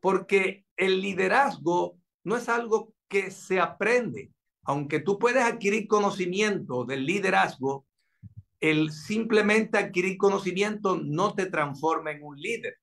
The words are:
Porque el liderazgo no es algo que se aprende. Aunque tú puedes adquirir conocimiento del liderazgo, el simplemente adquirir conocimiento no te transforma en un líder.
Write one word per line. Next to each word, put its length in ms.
Porque 640
el 240
liderazgo 960
no 140
es 140
algo 420
que 220
se 280
aprende. 720
Aunque 320
tú 180
puedes 260
adquirir 420
conocimiento 1000
del 220
liderazgo, 800
el 300
simplemente 880
adquirir 400
conocimiento 800
no 380
te 120
transforma 640
en 120
un 140
líder. 460